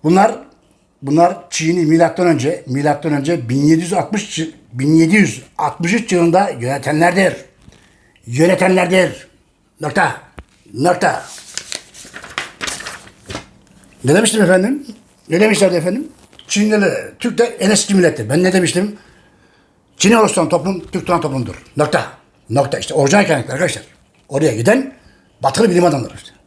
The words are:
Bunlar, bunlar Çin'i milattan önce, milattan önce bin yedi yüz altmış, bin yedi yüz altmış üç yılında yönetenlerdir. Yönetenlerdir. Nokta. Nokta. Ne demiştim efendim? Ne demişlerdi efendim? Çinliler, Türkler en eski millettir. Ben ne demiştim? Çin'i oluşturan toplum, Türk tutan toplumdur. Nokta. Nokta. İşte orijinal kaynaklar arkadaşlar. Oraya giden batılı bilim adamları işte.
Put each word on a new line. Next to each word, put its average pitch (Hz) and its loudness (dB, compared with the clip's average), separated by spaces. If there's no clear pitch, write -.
Bunlar, 185 4
bunlar 170 2
Çin'i 165 0
milattan 165 2
önce, 151 0
milattan 143 -2
önce 139 -4
bin 135 0
yedi 160 4
yüz 175 -4
altmış, 196 -4
bin 139 0
yedi 165 4
yüz 190 2
altmış 170 -4
üç 233 -2
yılında 175 2
yönetenlerdir. 151 -2
Yönetenlerdir. 180 0
Nokta. 151 -4
Nokta. 170 -2
Ne 139 2
demiştim 220 2
efendim? 190 2
Ne 165 0
demişlerdi 196 4
efendim? 185 -4
Çinliler, 202 0
Türkler 233 -2
en 190 0
eski 202 0
millettir. 151 2
Ben 160 2
ne 185 2
demiştim? 185 0
Çin'i 226 4
oluşturan 185 0
toplum, 175 -2
Türk - -18
tutan 175 -2
toplumdur. 131 -6
Nokta. 143 -2
Nokta. 127 0
İşte - -10
orijinal 143 2
kaynaklar 131 -2
arkadaşlar. 156 -4
Oraya 143 0
giden 208 0
batılı 180 2
bilim 175 4
adamları 147 0
işte. - -20